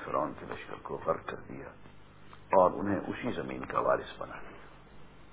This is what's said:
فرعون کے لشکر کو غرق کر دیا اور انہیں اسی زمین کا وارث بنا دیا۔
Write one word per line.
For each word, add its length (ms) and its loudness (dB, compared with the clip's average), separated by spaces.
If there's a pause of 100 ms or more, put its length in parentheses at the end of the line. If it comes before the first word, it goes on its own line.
فرعون 360 2
کے 120 -10
لشکر 300 -8
کو 240 -4
غرق 220 2
کر 80 -6 (120)
دیا 180 -8 (880)
اور 220 12
انہیں 320 2
اسی 260 -2
زمین 320 -4
کا 160 2
وارث 380 4
بنا 160 -8
دیا۔ 240 -10 (760)